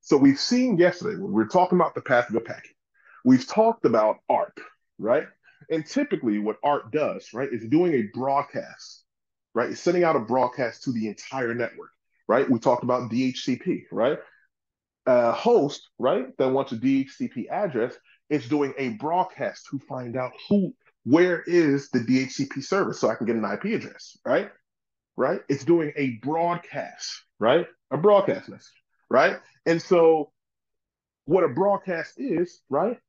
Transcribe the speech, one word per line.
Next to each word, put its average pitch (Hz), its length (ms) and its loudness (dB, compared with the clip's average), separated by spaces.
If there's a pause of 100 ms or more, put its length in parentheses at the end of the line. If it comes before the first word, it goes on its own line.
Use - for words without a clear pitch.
So - 180 2
we've 139 200 6
seen 247 380 0
yesterday, 165 400 0
when - 120 -10
we 190 40 -8
were 107 140 2
talking 180 320 2
about 160 160 0
the - 80 -10
path 123 260 2
of 202 60 -8
a - 60 0
packet, - 320 -16 (520)
we've 127 220 6
talked 226 400 2
about 110 300 2 (120)
arp, - 320 -2 (380)
right? 110 280 0 (440)
And 160 160 -4
typically 165 520 -2
what 104 240 -4
arp 131 300 -2
does, 127 400 -6
right, 127 180 -6
is 113 180 -8
doing 165 260 2
a 110 180 0
broadcast, 131 920 -6 (500)
right? 117 160 0
It's - 100 -10
sending 175 240 2
out 160 120 2
a 127 40 0
broadcast 120 640 -2
to 139 80 -4
the 110 160 -4
entire 117 460 -6
network, - 360 -8 (380)
right? 127 220 2
We 120 80 2
talked 123 240 0
about 123 280 -2
D 127 180 -2
H 127 160 -8
C 127 120 -2
P, 123 340 -6
right? 117 280 -2 (880)
A 120 260 4
host, 214 560 0 (100)
right, 165 380 -2
that 131 120 2
wants 135 240 -2
a 117 40 -6
D 135 260 0
H 135 100 -8
C 123 160 -8
P - 200 -10
address 139 460 -4 (340)
is 135 200 -4
doing 139 280 -2
a 131 140 -4
broadcast 139 800 -6
to 139 80 -8
find 127 380 -10
out 127 160 -6 (160)
who, 202 260 0 (300)
where 170 420 4
is 151 440 2
the 127 100 0
D 127 240 2
H 131 80 -12
C 135 200 -4
P 139 80 -8
server 151 320 -2
so - 160 -2
I 107 60 0
can 113 120 -6
get 113 100 0
an 110 80 -4
I 101 120 -4
P 214 180 -6
address, - 520 -12
right? 180 240 0 (680)
Right? 156 320 -2
It's 139 160 -4
doing 160 320 2
a 131 260 -4
broadcast, 165 1000 -6 (160)
right? 139 280 2 (260)
A 135 40 -4
broadcast 196 520 4
message, - 340 -20 (260)
right? 156 280 2 (280)
And 165 160 2
so 160 520 4 (920)
what 180 200 2
a 151 40 2
broadcast 175 720 -4
is, 180 500 -4
right? 190 300 -2 (100)